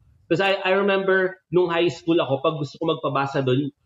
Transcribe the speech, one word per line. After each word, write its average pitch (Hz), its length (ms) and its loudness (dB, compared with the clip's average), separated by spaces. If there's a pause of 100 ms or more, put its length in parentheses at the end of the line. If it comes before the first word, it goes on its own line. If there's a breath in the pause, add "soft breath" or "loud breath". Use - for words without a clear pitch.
(260)
'Cause 170 160 0
I, 196 160 2
I 190 160 0
remember 190 640 0 (160)
nung 180 160 4
high 170 240 0
school 170 240 0
ako, 135 240 -2
pag 160 160 0
gusto 147 240 -8
ko 160 160 -2
magpabasa 139 480 -2
dun, 135 240 0 (160)